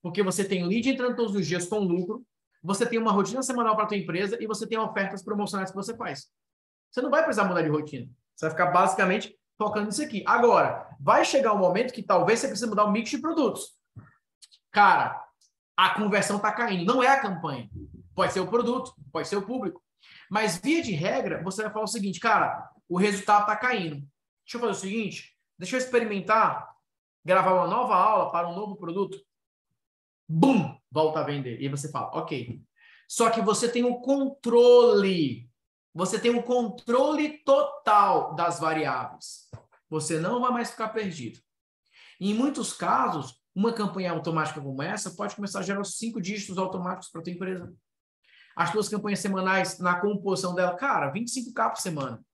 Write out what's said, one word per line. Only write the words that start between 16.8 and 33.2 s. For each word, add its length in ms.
Não 100
é 60
a 120
campanha. 500
Pode 200
ser 80
o 60
produto, 460
pode 160
ser 100
o 80
público. 360
Mas, 280
via 240
de 100
regra, 520
você 200
vai 80
falar 140
o 20
seguinte, 320
Cara, 500
o 80
resultado 480
tá 100
caindo. 420
Deixa 120
eu 40
fazer 120
o 40
seguinte, 580
deixa 180
eu 40
experimentar, 880
gravar 300
uma 140
nova 280
aula 360
para 160
um 80
novo 200
produto. 420
Bum! 480
Volta 280
a 40
vender. 380
E 80
você 220
fala, 260
"Ok." 440
Só 220